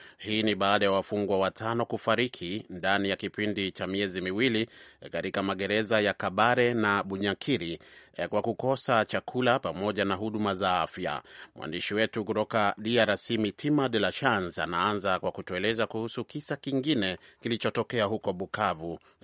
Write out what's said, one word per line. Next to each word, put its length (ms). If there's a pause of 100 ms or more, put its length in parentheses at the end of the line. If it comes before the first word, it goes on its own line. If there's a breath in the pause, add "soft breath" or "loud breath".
(180 loud breath)
Hii 260
ni 120
baada 300
ya 60
wafungwa 480
watano 460
kufariki 840
ndani 400
ya 60
kipindi 560
cha 160
miezi 340
miwili 480 (420 loud breath)
katika 320
magereza 580
ya 120
Kabare 600
na 300
Bunyakiri, 760 (380 soft breath)
eh, 120
kwa 120
kukosa 640
chakula 540
pamoja 460
na 100
huduma 380
za 280
afya. 400 (340 loud breath)
Mwandishi 380
wetu 320
kutoka 520
D 220
R 180
C, 200
Mitima 520
De 100
La 120
Chance, 500
anaanza 580
kwa 120
kutueleza 560
kuhusu 380
kisa 300
kingine 600 (240 soft breath)
kilichotokea 640
huko 280
Bukavu, 680 (240 soft breath)